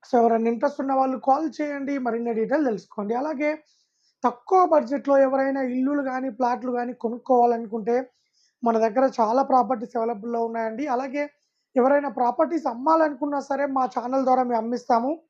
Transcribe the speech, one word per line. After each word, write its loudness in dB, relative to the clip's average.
So, -6
ఎవరైనా 4
ఇంట్రెస్ట్ -2
ఉన్న -2
వాళ్ళు 0
కాల్ 0
చేయండి, -6
మరిన్ని -4
డీటెయిల్ 0
తెలుసుకోండి. -6
అలాగే -4
తక్కువ 0
బడ్జెట్‌లో 2
ఎవరైనా 2
ఇల్లులు -2
కానీ -4
ప్లాట్లు -2
కానీ 0
కొనుక్కోవాలనుకుంటే 0
మన 2
దగ్గర 2
చాలా 2
ప్రాపర్టీస్ 0
అవైలబుల్‌లో -4
ఉన్నాయండి. -4
అలాగే -4
ఎవరైనా 2
ప్రాపర్టీస్ 0
అమ్మాలనుకున్నా 0
సరే -4
మా 0
ఛానల్ -2
ద్వారా 4
మేము 0
అమ్మిస్తాము 0